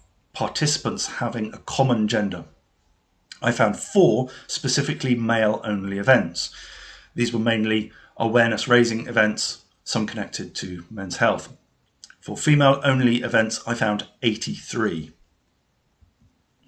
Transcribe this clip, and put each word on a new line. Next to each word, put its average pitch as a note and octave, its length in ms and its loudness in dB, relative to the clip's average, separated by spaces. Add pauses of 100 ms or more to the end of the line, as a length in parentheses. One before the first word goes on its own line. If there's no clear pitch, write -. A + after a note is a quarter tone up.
(340)
participants - 760 -2
having A2+ 460 -6
a - 60 -16
common A#2 480 0
gender. G2 380 -2 (960)
I A#2 100 0
found A2 260 0
four B2+ 520 2 (160)
specifically C#3 720 -2
male-only G#2+ 800 0
events. G2+ 560 2 (640)
These A#2+ 180 -2
were A2 60 -2
mainly A2 520 0 (260)
awareness-raising A#2 920 2
events, G#2+ 560 0 (200)
some A2 220 -2
connected G2+ 500 -10
to F2+ 360 -10
men's F#2+ 260 -10
health. A2 320 0 (680)
For - 180 -10
female-only C3+ 840 4
events, A2+ 420 0
I A#2 80 -4
found G#2 340 -2 (140)
eighty-three. G#2+ 920 -4 (1600)